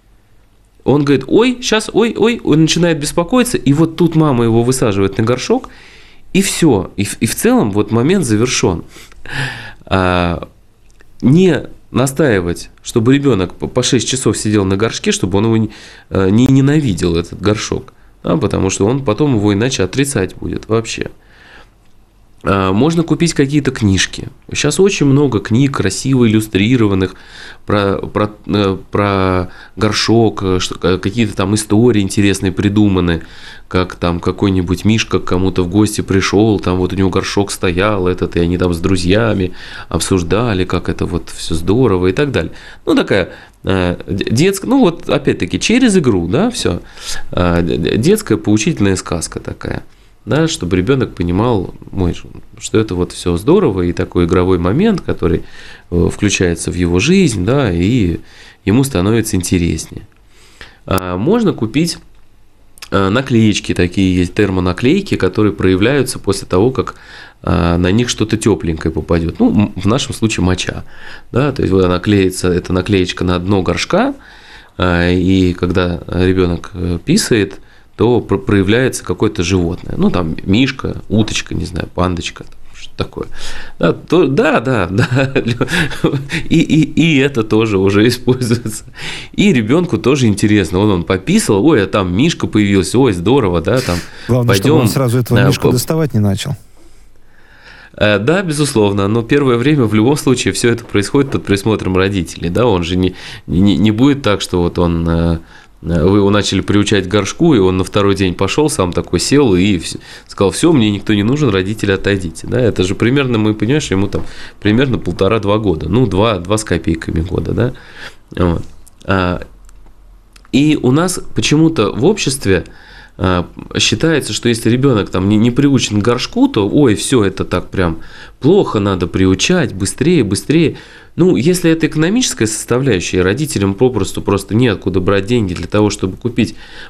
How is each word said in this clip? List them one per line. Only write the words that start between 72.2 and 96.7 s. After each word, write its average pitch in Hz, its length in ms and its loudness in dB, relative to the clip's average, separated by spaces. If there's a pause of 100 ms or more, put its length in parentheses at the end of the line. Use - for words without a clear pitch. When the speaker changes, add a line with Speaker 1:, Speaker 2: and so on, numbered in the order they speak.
Speaker 1:
эта 87 260 -2
наклеечка 90 500 0
на 90 140 0
дно 92 240 0
горшка, 175 520 -2 (640)
а, 87 340 2
и 92 440 2
когда 87 520 -2
ребенок, 90 680 0
э, 87 280 -4
писает, 131 580 0 (360)
то 113 240 2
пр-, 98 180 -2
проявляется 101 640 0
какое-то 104 380 -2
животное. 87 540 -2
Ну, 196 140 2
там 82 340 -2
мишка, 117 540 0 (100)
уточка, - 480 -2
не 85 80 -4
знаю, 85 280 -8
пандочка, 90 520 -6
там - 100 -16 (180)
что-то - 240 -14
такое. - 300 -8 (540)
Да, 156 120 2
то, 165 360 2
да, 226 320 2
да, 113 260 0
<laughs> 82 40 -10
да. 131 420 0 (1160)
И, 160 120 4
и, 156 220 2
и 139 360 0
это 127 240 0
тоже 107 340 0
уже 101 300 4
используется. 120 800 -2 (480)
И 202 200 2
ребенку 131 460 0
тоже 127 300 2
интересно. 101 500 2
Он, 107 120 2
он 87 120 0
пописал, 107 640 0
ой, 139 160 4
а 92 60 0
там 92 280 0
мишка 139 300 0
появился, 101 540 2
ой, 131 120 4
здорово, 90 500 0
да, 123 180 0
там 87 180 -2 (300)
Speaker 2:
Главное, 120 260 2
чтобы 98 200 2
он 123 80 4
Speaker 1:
пойдем, 110 120 0
Speaker 2:
сразу 127 240 0
этого 117 220 0
Speaker 1:
да, 98 80 4
Speaker 2:
мишку - 160 0
Speaker 1:
по- - 80 4
Speaker 2:
доставать 160 420 -2
не 110 60 2
начал. 101 340 -2 (1400)